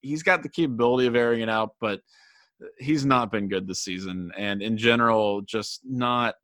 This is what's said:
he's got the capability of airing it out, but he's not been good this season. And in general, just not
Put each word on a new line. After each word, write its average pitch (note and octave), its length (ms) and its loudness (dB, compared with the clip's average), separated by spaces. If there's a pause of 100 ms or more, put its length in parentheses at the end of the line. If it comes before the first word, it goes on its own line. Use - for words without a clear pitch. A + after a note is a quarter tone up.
he's D3 220 -6
got F#3 200 2
the - 60 -10
capability B2 580 2
of A#2+ 80 0
airing A#2+ 260 2
it A2+ 80 -2
out, A2 220 0 (100)
but G2+ 200 -4 (760)
he's C#3+ 280 -2
not B2 260 2
been G2+ 180 -2
good F#2+ 180 -4
this F#2 160 -8
season. F#2 540 -8
And G2+ 240 -4
in A2 160 -2
general, A2 640 4
just - 420 -6
not B2 600 -2